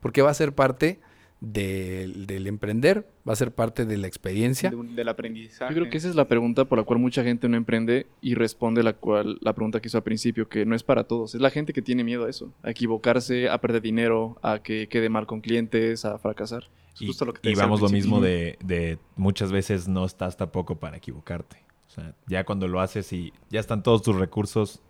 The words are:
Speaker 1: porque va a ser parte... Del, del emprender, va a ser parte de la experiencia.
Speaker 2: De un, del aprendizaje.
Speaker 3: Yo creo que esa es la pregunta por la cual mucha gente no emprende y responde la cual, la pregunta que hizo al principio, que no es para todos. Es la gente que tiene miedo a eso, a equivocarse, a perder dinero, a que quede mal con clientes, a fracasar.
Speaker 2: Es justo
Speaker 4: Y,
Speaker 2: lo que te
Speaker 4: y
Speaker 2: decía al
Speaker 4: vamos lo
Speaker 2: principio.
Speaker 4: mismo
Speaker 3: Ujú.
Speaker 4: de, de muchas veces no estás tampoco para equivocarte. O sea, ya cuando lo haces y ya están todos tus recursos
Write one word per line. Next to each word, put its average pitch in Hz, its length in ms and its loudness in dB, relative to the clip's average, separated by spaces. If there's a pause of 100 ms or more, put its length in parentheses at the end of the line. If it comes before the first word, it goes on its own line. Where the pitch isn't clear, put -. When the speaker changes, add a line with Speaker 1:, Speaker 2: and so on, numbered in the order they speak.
Speaker 1:
porque 131 220 2
va 143 80 8
a 143 40 0
ser 143 200 0
parte... 139 460 2 (400)
Del, 95 840 -4
del 98 200 -6
emprender, 113 600 0 (200)
va 117 60 -2
a 110 40 0
ser 120 160 0
parte 113 340 -2
de 107 100 -2
la 98 100 -4
experiencia. 117 640 -2
Speaker 2:
De 120 60 -8
un, 120 180 -10
del 117 140 -2
aprendizaje. 113 680 -8
Speaker 3:
Yo 160 60 2
creo 170 100 -2
que - 80 -4
esa 165 100 -4
es 180 60 -4
la 147 140 4
pregunta 120 380 4
por 123 120 2
la 110 60 2
cual 120 140 2
mucha 123 260 2
gente 120 240 0
no 117 80 4
emprende 117 500 0 (140)
y 123 140 0
responde 113 480 2
la 113 100 4
cual, 104 480 0
la 110 140 0
pregunta 110 260 -2
que 117 80 -12
hizo 117 100 -2
al 107 60 -2
principio, 110 440 -2
que 107 180 0
no 113 80 2
es 113 80 -2
para 117 220 2
todos. 117 300 -4
Es 120 60 -4
la 135 100 6
gente 147 220 -4
que 131 100 -2
tiene 123 220 0
miedo 117 220 -2
a 120 40 -4
eso, - 220 -12 (100)
a 113 80 -4
equivocarse, 120 760 2
a 117 100 2
perder 117 240 2
dinero, 113 600 0
a 110 200 0
que 110 260 -4
quede 113 200 2
mal 110 180 0
con 110 140 -8
clientes, 113 640 0
a 104 140 -4
fracasar. 110 500 -6 (260)
Speaker 2:
Es - 120 -10
justo - 180 -4
Speaker 4:
Y, - 40 -4
Speaker 2:
lo 117 40 -8
que - 80 -14
te 107 80 -2
Speaker 4:
y 107 40 2
Speaker 2:
decía 101 120 4
al 101 60 4
Speaker 4:
vamos 104 100 4
lo 104 80 4
Speaker 2:
principio. 101 280 2
Speaker 4:
mismo - 20 -
Speaker 3:
Ujú. 95 80 4
Speaker 4:
de, 85 360 -2
de 85 360 -2 (180)
muchas 98 340 0
veces 95 380 0
no 92 160 0
estás 92 320 -6
tampoco 90 400 -4
para 78 220 -12
equivocarte. - 580 -12 (320)
O - 40 -20
sea, 78 220 -14 (120)
ya 92 180 -2
cuando 95 240 -2
lo 90 140 0
haces - 320 -4
y 90 180 -8 (160)
ya 110 120 -2
están 107 220 -4
todos 113 200 6
tus 110 140 4
recursos 101 720 0